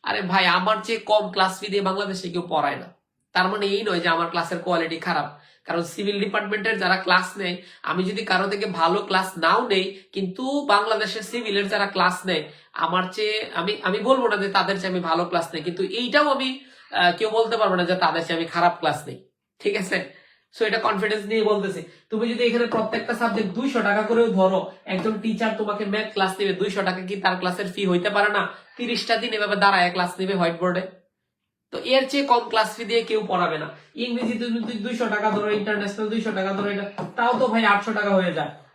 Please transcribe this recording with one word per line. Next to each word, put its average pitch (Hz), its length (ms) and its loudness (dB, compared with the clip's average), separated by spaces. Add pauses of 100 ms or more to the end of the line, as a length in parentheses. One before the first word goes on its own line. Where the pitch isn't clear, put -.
আরে 208 180 -2
ভাই, 185 240 2
আমার 190 380 2
চেয়ে 226 160 -4
কম 208 320 2
ক্লাস 190 280 0
ফি 208 80 -10
দিয়ে 202 140 0
বাংলাদেশে 190 480 -4
কেউ 175 200 -4
পড়ায় 147 260 0
না। - 280 -16 (300)
তার 180 140 2
মানে 202 180 -2
এই 202 180 0
নয় 185 160 0
যে 170 100 0
আমার 165 200 0
ক্লাসের 170 300 -4
কোয়ালিটি 165 380 -2
খারাপ, 160 420 -4 (260)
কারণ 165 160 -2
সিভিল 202 380 -4
ডিপার্টমেন্টের 202 600 -2
যারা 175 180 2
ক্লাস 185 400 0
নেয়, 180 200 -4 (260)
আমি 175 200 -2
যদি 202 220 -2
কারো 190 220 2
থেকে 202 180 -2
ভালো 170 360 2
ক্লাস 185 360 0
নাও 185 300 2
নেই, 190 440 -2
কিন্তু 262 560 -2
বাংলাদেশের 214 540 2
সিভিলের 202 460 -2
যারা 202 180 0
ক্লাস 185 400 0
নেয় 165 180 0 (300)
আমার 175 380 0
চেয়ে, 214 340 -2 (100)
আমি, 196 280 -2
আমি 202 160 0
বলবো 247 280 4
না 208 100 2
যে 196 120 -2
তাদের 190 300 0
চেয়ে 185 120 -2
আমি 180 80 0
ভালো 170 260 0
ক্লাস 175 280 -2
নেই, 156 100 -6
কিন্তু 175 200 -4
এইটাও 247 460 0
আমি, 262 300 -2 (320)
আহ, 175 260 4
কেউ 214 120 0
বলতে 226 280 2
পারবো 196 180 4
না 180 80 2
যে 175 120 2
তাদের 170 300 2
চেয়ে 165 140 -2
আমি 165 80 -2
খারাপ 175 320 2
ক্লাস 151 280 -2
নেই, - 200 -16 (320)
ঠিক - 160 -2
আছে? - 480 -4 (360)
So 226 60 2
এটা 214 140 0
কনফিডেন্স 208 460 0
নিয়ে 220 180 0
বলতেছি। 196 400 0 (260)
তুমি 220 200 0
যদি 240 140 0
এখানে 233 220 4
প্রত্যেকটা 220 480 -2
সাবজেক্ট 220 360 0
দুইশো 240 320 -2
টাকা 202 200 2
করেও 226 260 4
ধরো, 190 440 2 (140)
একজন 196 360 -2
টিচার 220 360 0
তোমাকে 208 280 -2
ম্যাথ 214 280 -2
ক্লাস 190 260 0
নেবে 196 140 2
দুইশো 196 300 0
টাকা, 185 180 -2
কি 185 140 -6
তার 185 220 0
ক্লাসের 180 280 -2 (100)
ফি 202 100 -2
হইতে 180 240 2
পারে 208 240 2
না? 190 140 0 (300)
তিরিশটা 233 400 0
দিন 226 160 -4
এভাবে 208 220 0
দাঁড়ায় 185 360 4
ক্লাস 180 280 -2
নেবে 190 140 -2
হোয়াইট 170 260 2
বোর্ডে, 180 220 0 (920)
তো - 80 -8
এর 262 300 4
চেয়ে 277 160 0
কম 240 240 4
ক্লাস 220 260 0
ফি 233 100 -8
দিয়ে 226 160 2
কেউ 214 260 0
পড়াবে 175 300 0
না। - 120 -6 (260)
ইংরেজি 233 440 -2
তুমি 233 200 -2
যদি 226 180 -6
দুইশো 226 300 -2
টাকা 208 220 0
ধরো, 208 220 0
ইন্টারন্যাশনাল 208 580 -2
দুইশো 220 220 -2
টাকা 190 220 -2
ধরো, 202 160 -2
এটা 196 220 -4 (240)
তাও 240 240 2
তো 262 80 4
ভাই 226 180 2
আটশো 208 280 2
টাকা 202 160 -2
হয়ে 185 240 4
যায়। 151 160 -2 (260)